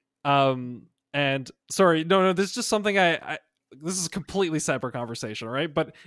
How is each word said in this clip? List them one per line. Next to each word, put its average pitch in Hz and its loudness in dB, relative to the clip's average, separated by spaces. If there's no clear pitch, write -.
um, 131 2
and, 139 -2
sorry, 170 4
no, 190 4
no, 185 4
this 185 0
is - -10
just 247 -4
something 208 0
I, 170 4
I, - -8
this 160 -6
is 175 -4
a - -8
completely 175 -2
separate 131 -2
conversation, 117 -8
all 117 -6
right? 151 -2
But 160 -2